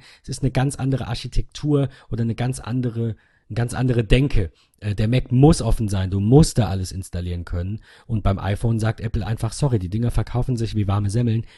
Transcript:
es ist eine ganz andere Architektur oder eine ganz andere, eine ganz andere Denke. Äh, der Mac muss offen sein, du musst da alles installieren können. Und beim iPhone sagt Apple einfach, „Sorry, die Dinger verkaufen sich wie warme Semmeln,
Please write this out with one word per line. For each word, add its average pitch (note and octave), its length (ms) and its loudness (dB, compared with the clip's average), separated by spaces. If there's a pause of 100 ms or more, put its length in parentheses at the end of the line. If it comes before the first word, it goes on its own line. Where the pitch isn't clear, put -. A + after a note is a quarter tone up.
(220)
es - 80 -16
ist B2+ 120 -6
eine B2+ 100 0
ganz C3+ 240 0
andere C3+ 300 -2
Architektur C#3 840 -2 (200)
oder A2 120 -4
eine A2+ 120 -2
ganz B2 260 -4
andere, A#2 540 -4 (340)
eine G#2+ 60 -12
ganz A#2 200 -2
andere B2 280 0
Denke. B2 480 4 (300)
Äh, G#2 140 -4
der G#2+ 120 0
Mac B2+ 260 0
muss C#3+ 300 8
offen A2 260 2
sein, F#2+ 220 -2
du G2 80 0
musst B2+ 400 6
da A2 100 2
alles F#2 240 -4
installieren F2 520 -6
können. F#2 380 -6 (240)
Und A2 160 -2
beim G2 160 2
iPhone G#2+ 420 -2
sagt A2 200 -2
Apple G#2+ 260 -4
einfach, A2+ 260 -4
„Sorry, B2 260 0
die F2+ 100 -4
Dinger A2+ 220 -2
verkaufen A#2+ 460 -2
sich A2+ 180 -4
wie G#2 140 0
warme G2+ 220 0
Semmeln, A2+ 360 0 (120)